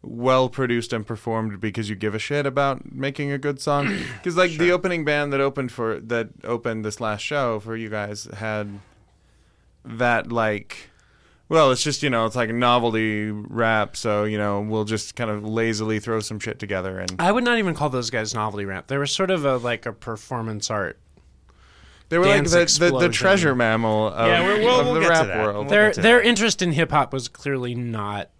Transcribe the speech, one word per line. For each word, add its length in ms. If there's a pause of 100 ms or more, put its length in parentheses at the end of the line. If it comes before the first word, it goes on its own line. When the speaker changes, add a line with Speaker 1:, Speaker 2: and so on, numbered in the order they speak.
Speaker 1:
well 460
produced 460
and 120
performed 540
because 300
you 40
give 200
a 40
shit 280
about 460
making 380
a 80
good 220
song. 380 (100)
Speaker 2:
<clears throat> 160
Speaker 1:
'Cause, 120
like, 160
the 140
Speaker 2:
Sure. 80
Speaker 1:
opening 300
band 280
that 80
opened 320
for, 280
that 280 (160)
opened 400
this 160
last 220
show 380
for 160
you 120
guys 360 (120)
had 440 (1040)
that, 480
like, 580 (600)
well, 200
it's 120
just, 200
you 80
know, 160
it's 100
like 120
a 60
novelty 760
rap, 680
so, 280
you 140
know, 220
we'll 240
just 320
kind 140
of 140
lazily 560
throw 200
some 200
shit 180
together 400
and 200
Speaker 2:
I 140
would 120
not 140
even 160
call 160
those 200
guys 240
novelty 300
rap. 220
They 120
were 80
sort 240
of 140
a, 140
like, 280
a 60
performance 800
art 280 (1080)
Speaker 1:
They 100
were 80
like 100
Speaker 2:
dance 140 (280)
Speaker 1:
the, 80
the, 60
the 40 (100)
Speaker 2:
explosion. 60
Speaker 1:
treasure 420
mammal 540
of, 200
Speaker 3:
Yeah, 180
we'll, 180
we'll, 160
Speaker 1:
of 60
Speaker 3:
we'll 80
Speaker 1:
the 60
Speaker 3:
get 80
to 40
Speaker 1:
rap 140
Speaker 3:
that. 160
Speaker 1:
world. 140 (100)
Speaker 3:
We'll 40
Speaker 2:
Their, 180
Speaker 3:
get 80
to 60
Speaker 2:
their 180
Speaker 3:
that. 60
Speaker 2:
interest 360
in 100
hip 180
hop 220
was 160
clearly 460
not 640